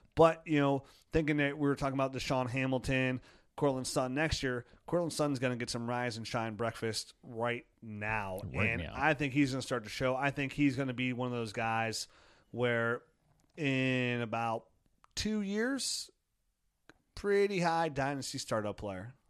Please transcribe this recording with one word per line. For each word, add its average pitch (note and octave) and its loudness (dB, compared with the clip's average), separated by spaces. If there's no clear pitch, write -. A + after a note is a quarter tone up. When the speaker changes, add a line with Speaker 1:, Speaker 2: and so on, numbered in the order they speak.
Speaker 1:
But, D#3+ 6
you D3+ 4
know, C#3 4
thinking D#3 2
that C#3+ 2
we D3 2
were C3+ 2
talking C3+ -2
about C3+ 0
Deshaun B2+ 0
Hamilton, C3 0
Cortland C3 0
Sutton B2+ -2
next D3+ 0
year, B2 -2
Cortland E3+ 0
Sutton's D3 0
gonna B2+ 0
get A#2 -4
some A#2+ -4
rise B2 -2
and A2+ -8
shine A2+ -4
breakfast A2+ -4
right A#2+ -4
now. G#2+ -4
Speaker 2:
Right G#2+ 2
Speaker 1:
And G2+ -2
Speaker 2:
now. - -10
Speaker 1:
I D3 4
think C#3 -2
he's C#3+ 4
gonna C3 -2
start A#2+ -2
to G#2+ -12
show. C3 0
I C#3 2
think C#3 -4
he's C#3+ 4
gonna C3 -2
be B2+ -2
one B2 -2
of B2 -2
those A#2 -4
guys A2+ -2
where A#2 2
in B2+ 2
about A2+ -2
two G#3+ -2
years, A3+ -2
pretty G3+ 4
high E3 2
dynasty C#3 -2
startup G#2 -2
player. G2+ -8